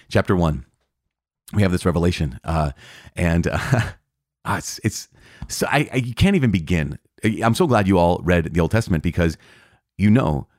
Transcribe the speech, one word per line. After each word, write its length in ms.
Chapter 260
one, 300
we 80
have 100
this 140
revelation, 580
uh, 280
and, 320
uh, 340
<laughs> 340
it's, 360
it's 240
so 220
I, 200
I, 60
you 160
can't 240
even 140
begin. 480
I, 180
I'm 120
so 120
glad 220
you 100
all 240
read 300
the 80
Old 120
Testament 300
because 360
you 140
know 380